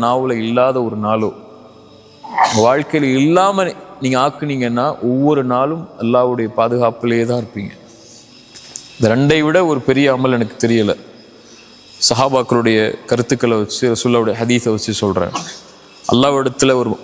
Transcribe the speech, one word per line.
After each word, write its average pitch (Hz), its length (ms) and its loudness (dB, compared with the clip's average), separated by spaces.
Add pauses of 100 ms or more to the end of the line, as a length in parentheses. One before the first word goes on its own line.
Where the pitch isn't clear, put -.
நாவுல 127 260 0
இல்லாத 123 500 0
ஒரு 107 140 -4
நாளோ, 107 360 -2 (920)
உங்க - 400 0
வாழ்க்கையில 147 400 2
இல்லாம 170 720 2 (280)
நீங்க 127 180 0
ஆக்குனீங்கன்னா, 135 840 -2
ஒவ்வொரு 135 440 0
நாளும் 135 440 -2 (100)
அல்லாஹ்வுடைய 120 580 0
பாதுகாப்பிலேயே 117 680 0
தான் 120 180 -2
இருப்பீங்க. 101 300 -12 (1300)
இந்த 113 180 2
ரெண்டை 147 260 4
விட 170 240 2
ஒரு 147 140 0
பெரிய 135 340 2
அமல் 127 180 0
எனக்கு 117 360 -2
தெரியல. 110 280 2 (1120)
சஹாபாக்களுடைய 120 960 2
கருத்துக்களை 120 520 0
வச்சு, 107 360 -2
ரசூலுல்லாஹ்வுடைய 113 500 0
ஹதீஸை 120 280 0
வச்சு 110 220 -4
சொல்றேன். 95 380 -2 (840)
அல்லாஹ்விடத்துல 131 640 2
ஒரு 117 300 -2